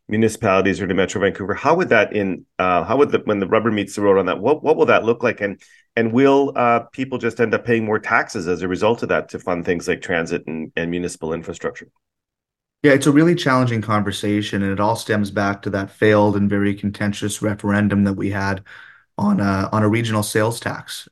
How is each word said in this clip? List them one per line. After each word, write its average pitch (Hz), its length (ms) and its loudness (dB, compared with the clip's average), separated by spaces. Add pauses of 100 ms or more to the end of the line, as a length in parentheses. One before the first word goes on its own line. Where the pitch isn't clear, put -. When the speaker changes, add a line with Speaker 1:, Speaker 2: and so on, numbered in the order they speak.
Speaker 1:
municipalities 98 720 2
or 101 40 -4
to 92 80 -2
Metro 90 280 0
Vancouver? 98 320 -2
How 139 220 2
would 175 140 -2
that 110 240 2
in, 98 320 -4 (140)
uh, 90 240 2
how 110 140 -2
would 143 140 4
the, 113 80 2
when 104 200 -2
the 95 80 -2
rubber 110 240 2
meets 101 240 -4
the 104 60 -4
road 98 180 4
on 92 80 0
that, 76 120 -2
what, 139 240 0
what 151 120 4
will 160 120 2
that 107 180 4
look 117 180 0
like? 113 180 -2
And, 98 180 -6 (360)
and 113 160 0
will, 139 440 4
uh, 120 260 2 (100)
people 131 260 -8
just 110 220 -4
end 110 140 2
up 104 120 -2
paying 113 200 0
more 107 140 -2
taxes 110 480 -2
as 87 140 -2
a 92 60 -4
result 98 340 0
of - 80 -8
that 82 200 0
to 90 100 -10
fund 87 260 -4
things 85 220 -2
like 85 140 -2
transit 85 440 -4
and, 80 300 -10
and 85 160 -4
municipal 87 420 -6
infrastructure? 82 540 -10 (920)
Speaker 2:
Yeah, 147 100 6
it's 139 160 4
a 147 60 4
really 165 220 6
challenging 127 460 0
conversation, 104 800 -2
and 98 80 -2
it 98 120 -2
all 113 160 0
stems 104 340 -2
back 98 300 -2
to - 80 -6
that 98 200 -4
failed 104 460 4
and 101 140 0
very 101 260 0
contentious 101 640 -4
referendum 101 640 0
that 98 120 0
we 98 140 -4
had 98 320 -4 (560)
on 202 220 0
a, 98 320 0
on 107 120 2
a 107 40 4
regional 110 340 0
sales 110 380 0
tax - 520 -10